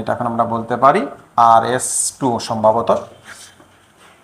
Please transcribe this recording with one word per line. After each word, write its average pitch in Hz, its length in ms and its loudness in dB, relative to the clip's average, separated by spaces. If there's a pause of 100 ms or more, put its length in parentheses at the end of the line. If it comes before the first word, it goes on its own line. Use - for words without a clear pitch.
এটা 110 140 -6
এখন 120 160 -6
আমরা 113 220 -2
বলতে 117 300 -4
পারি 160 180 4 (520)
আরএস 117 340 2 (320)
টু 135 100 0 (180)
সম্ভবত। 110 420 0 (1300)